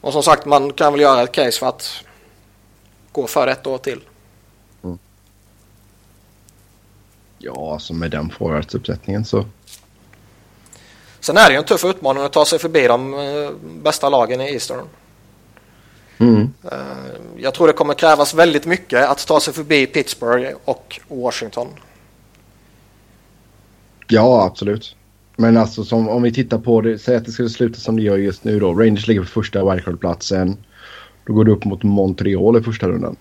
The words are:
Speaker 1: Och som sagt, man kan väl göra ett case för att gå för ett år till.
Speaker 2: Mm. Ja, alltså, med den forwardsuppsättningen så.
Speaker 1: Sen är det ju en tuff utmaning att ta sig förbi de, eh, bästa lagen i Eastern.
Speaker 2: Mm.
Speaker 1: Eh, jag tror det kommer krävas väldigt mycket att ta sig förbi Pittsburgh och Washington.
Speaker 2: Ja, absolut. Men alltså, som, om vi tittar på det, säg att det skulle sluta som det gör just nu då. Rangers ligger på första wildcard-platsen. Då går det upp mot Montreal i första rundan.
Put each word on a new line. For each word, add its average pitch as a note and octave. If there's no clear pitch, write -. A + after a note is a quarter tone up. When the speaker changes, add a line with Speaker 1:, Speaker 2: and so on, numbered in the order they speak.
Speaker 1:
Och D3
som D3
sagt, D3+
man C#3+
kan D3
väl C#3+
göra C3+
ett B2
case B2+
för C3+
att -
gå C#3
för C3+
ett C3
år C3+
till. B2+
Speaker 2:
Mm. F2+
Ja, C2+
alltså, D2+
med E2
den D#2
forwardsuppsättningen F2
så. G#2
Speaker 1:
Sen D3
är G#3+
det C#3+
ju C3+
en D3
tuff F3+
utmaning C#3
att C#3+
ta D3+
sig D#3+
förbi D#3+
de, B2+
eh, C#3+
bästa D3+
lagen B2+
i C#3
Eastern. B2+
Speaker 2:
Mm. A#2
Speaker 1:
Eh, C3
jag C3
tror E3+
det C#3+
kommer D3
krävas D3+
väldigt D#3+
mycket E3
att C#3
ta D#3
sig D3
förbi D3+
Pittsburgh B2+
och -
Washington. B2
Speaker 2:
Ja, A2+
absolut. G2+
Men A2+
alltså, A2
som, A2+
om A#2+
vi A#2+
tittar A#2+
på A2+
det, A2
säg B2
att A#2
det A2+
skulle A#2+
sluta A2+
som A2+
det A2
gör G2+
just G2
nu G#2+
då. F#2
Rangers G#2
ligger G#2+
på F2+
första G2+
wildcard-platsen. F#2
Då A2
går A2
det A2
upp G2+
mot G2
Montreal G2
i -
första A2
rundan. F2+